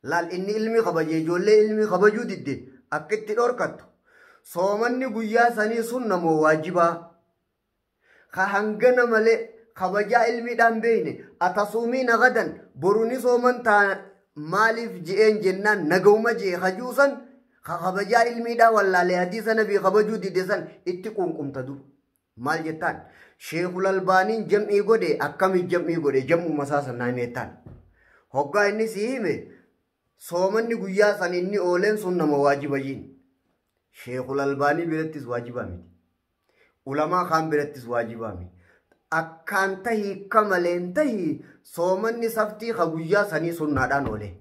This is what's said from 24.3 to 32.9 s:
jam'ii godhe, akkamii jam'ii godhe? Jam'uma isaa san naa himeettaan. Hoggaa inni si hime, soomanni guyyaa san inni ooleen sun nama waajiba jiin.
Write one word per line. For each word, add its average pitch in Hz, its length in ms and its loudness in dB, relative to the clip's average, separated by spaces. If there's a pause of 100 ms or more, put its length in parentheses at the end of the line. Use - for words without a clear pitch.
jam'ii 208 340 2
godhe, 185 360 2
akkamii 180 480 0
jam'ii 165 280 -2
godhe? 139 260 0
Jam'uma 156 420 0
isaa 143 180 -2
san 127 160 -8
naa 120 100 -4
himeettaan. 120 420 -6 (840)
Hoggaa 185 340 0
inni 214 200 -2
si 208 200 -6
hime, 233 260 -2 (840)
soomanni 208 580 -2
guyyaa 196 420 2
san 180 160 -4
inni 185 260 -2
ooleen 180 380 0
sun 185 200 -2
nama 151 200 2
waajiba 139 420 2
jiin. 131 220 -8 (880)